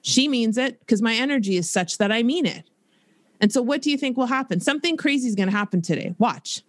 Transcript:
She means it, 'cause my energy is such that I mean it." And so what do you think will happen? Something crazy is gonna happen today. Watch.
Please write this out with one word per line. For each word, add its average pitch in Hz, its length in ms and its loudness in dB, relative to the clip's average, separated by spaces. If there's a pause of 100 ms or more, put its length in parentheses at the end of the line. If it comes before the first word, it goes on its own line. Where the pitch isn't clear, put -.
She 269 260 2
means 233 300 0
it, 262 280 -4
'cause 214 160 2
my 226 120 2
energy 233 420 0
is 175 140 -2
such 175 280 -2
that 208 140 2
I 233 100 0
mean 277 240 0
it." - 240 -6 (680)
And 208 100 4
so 254 120 0
what 285 180 0
do 294 100 -2
you 285 60 2
think 269 200 -2
will 254 100 2
happen? 262 340 -2
Something 311 360 0
crazy 277 320 0
is 208 60 0
gonna 190 160 0
happen 202 300 0
today. 170 380 -4
Watch. - 500 -2